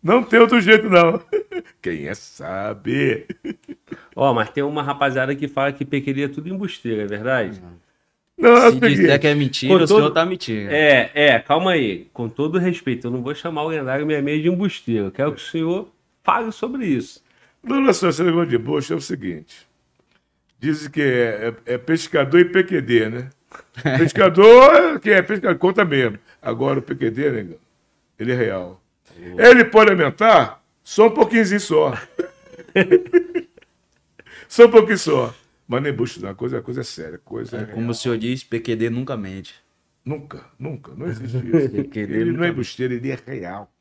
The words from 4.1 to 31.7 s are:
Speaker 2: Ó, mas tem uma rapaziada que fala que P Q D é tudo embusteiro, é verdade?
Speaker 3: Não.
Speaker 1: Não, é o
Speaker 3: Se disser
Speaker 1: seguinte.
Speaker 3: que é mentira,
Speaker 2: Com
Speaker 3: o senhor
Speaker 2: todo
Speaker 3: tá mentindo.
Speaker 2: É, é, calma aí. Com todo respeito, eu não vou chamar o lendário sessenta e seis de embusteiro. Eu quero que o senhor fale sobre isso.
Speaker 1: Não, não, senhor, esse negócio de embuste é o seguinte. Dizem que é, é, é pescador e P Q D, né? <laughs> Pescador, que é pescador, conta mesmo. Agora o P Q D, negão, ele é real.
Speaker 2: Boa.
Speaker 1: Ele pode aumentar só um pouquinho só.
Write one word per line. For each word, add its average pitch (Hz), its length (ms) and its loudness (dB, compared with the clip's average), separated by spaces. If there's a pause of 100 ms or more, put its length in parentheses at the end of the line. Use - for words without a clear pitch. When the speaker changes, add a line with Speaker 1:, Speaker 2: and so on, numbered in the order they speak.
Speaker 2:
Ó, 135 180 2
mas 113 160 -2
tem 143 140 -6
uma 147 180 -6
rapaziada 139 540 -4
que 139 120 -8
fala 139 240 -4
que 139 140 -8
P 135 160 -6
Q 139 120 -6
D 139 100 -4
é 143 40 -6
tudo 151 220 -12
embusteiro, 180 520 -8
é 104 40 -8
verdade? 104 560 -6
Speaker 3:
Não. 87 200 -20 (540)
Speaker 1:
Não, 240 220 6
é 247 120 8
o - 20 4
Speaker 3:
Se - 80 0
disser 143 180 2
Speaker 1:
seguinte. 143 220 4
Speaker 3:
que 151 80 0
é 147 80 2
mentira, 139 420 0
Speaker 2:
Com 170 60 4
Speaker 3:
o 156 40 0
senhor 208 140 6
Speaker 2:
todo 151 120 0
Speaker 3:
tá 165 120 0
mentindo. 113 460 -8
Speaker 2:
É, 147 420 4
é, 143 260 4
calma 175 340 -2
aí. 113 380 -4
Com 120 160 -10
todo 156 300 -4
respeito, 170 480 -4
eu 120 60 -6
não 123 100 -8
vou 139 140 -8
chamar 160 260 -10
o 156 60 -6
lendário 147 400 -6
sessenta 147 220 -4
e 147 40 -4
seis 156 80 -2
de 160 80 -2
embusteiro. 170 560 -4
Eu 98 60 -8
quero 147 220 -4
que - 80 -16
o - 40 -18
senhor 165 460 -6 (320)
fale 226 280 -2
sobre 240 360 -8
isso. 123 360 -6 (380)
Speaker 1:
Não, 269 180 -4
não, 269 140 2
senhor, 180 160 0
esse 151 140 -4
negócio 170 260 0
de - 60 -2
embuste 139 380 -4
é - 20 -4
o 160 60 -8
seguinte. - 680 -12 (880)
Dizem 151 320 -6
que 147 120 -6
é, 117 520 -2 (120)
é, 120 80 -6
é 127 40 -6
pescador 156 640 0
e 175 60 4
P 185 180 0
Q 180 180 -4
D, 113 280 0
né? 123 200 -12 (280)
<laughs> - 420 -6
Pescador, 240 1000 8
que 214 120 -2
é 190 100 4
pescador, 185 380 -2
conta 190 260 0
mesmo. 131 320 -2 (240)
Agora 131 380 -4
o - 20 -10
P - 140 -10
Q 113 160 -4
D, 139 180 -4
negão, 98 280 -10 (600)
ele 117 140 -6
é 123 40 -2
real. 95 460 -6 (360)
Speaker 2:
Boa. 180 320 2
Speaker 1:
Ele 240 160 8
pode 214 260 6
aumentar 185 720 2 (200)
só 196 240 4
um 214 40 4
pouquinho 214 480 2
só. 156 340 0 (800)